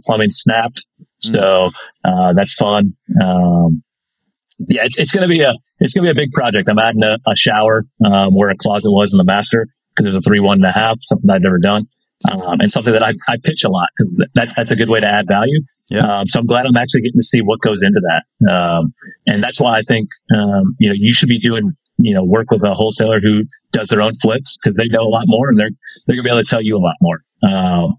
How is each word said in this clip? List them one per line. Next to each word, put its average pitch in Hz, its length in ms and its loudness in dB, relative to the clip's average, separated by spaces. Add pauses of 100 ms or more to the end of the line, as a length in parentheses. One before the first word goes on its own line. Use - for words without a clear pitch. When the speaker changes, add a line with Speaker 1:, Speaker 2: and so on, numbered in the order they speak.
Speaker 1:
plumbing 107 260 0
snapped. 113 560 -2 (380)
Speaker 2:
Mm. - 100 -4
Speaker 1:
So, 95 360 2 (340)
uh, 90 280 0
that's 98 220 0
fun. 104 400 0 (280)
Um, 87 600 2 (880)
yeah, 113 160 0
it's, 123 140 -4
it's - 140 -2
gonna 185 160 0
be 170 140 2
a, 131 100 4 (260)
it's 180 160 -2
gonna 180 120 2
be 170 40 2
a 151 40 0
big 135 180 -2
project. 107 360 0
I'm 107 100 2
adding 113 240 0
a, 107 140 2 (100)
a 107 100 0
shower, 110 500 0 (180)
um, 98 300 2
where 98 160 2
a 95 60 -2
closet 104 340 -2
was 101 220 2
in 98 60 4
the 92 60 4
master, 107 440 0 (280)
'cause 110 80 0
there's 98 120 -2
a 95 40 -2
three 101 200 2
one 101 180 2
and 95 80 4
a 90 60 2
half, 113 300 0
something 98 280 0
I've 95 120 2
never 92 160 2
done. 104 280 0 (440)
Um, 190 300 -4
and 147 100 0
something 117 220 -2
that 110 100 2
I, 110 120 -2 (140)
I 120 140 -2
pitch - 220 -4
a 107 60 0
lot 90 260 -2
'cause 110 220 -2
th-, - 160 0
that, 120 200 0
that's 117 160 -4
a 123 60 0
good 110 140 0
way 113 100 2
to 104 60 0
add 104 200 0
value. 127 360 0 (260)
Speaker 2:
Yeah. 101 120 -2 (200)
Speaker 1:
Um, 98 80 -4
so - 100 -2
I'm 117 80 -2
glad 123 200 0
I'm 123 100 2
actually 123 240 0
getting 120 180 -2
to 117 80 2
see 120 140 0
what 110 220 -2
goes 104 200 -2
into 101 200 2
that. 85 500 0
Um, 85 400 0 (340)
and 104 160 0
that's 123 160 -6
why 120 200 2
I - 40 2
think, 110 280 -2 (260)
um, 101 420 0
you 104 120 2
know, 101 40 0
you 104 200 2
should 123 160 2
be 117 80 0
doing, 107 340 -2 (240)
you 113 180 2
know, 95 80 0
work 107 280 0
with 107 120 2
a 101 120 0
wholesaler 110 460 0
who 107 240 2 (280)
does 107 160 -4
their 104 140 0
own 110 140 -2
flips 117 460 -2
'cause 104 120 -2
they 113 140 0
know 113 120 0
a 113 80 0
lot 113 180 0
more 120 220 2
and 113 100 4
they're, 107 120 0 (360)
they're 123 100 0
gonna 123 80 -6
be 123 60 0
able 117 140 2
to - 60 -8
tell 120 120 0
you 107 140 -2
a 92 80 0
lot 87 160 -2
more. 82 220 0 (200)
Um, 135 560 0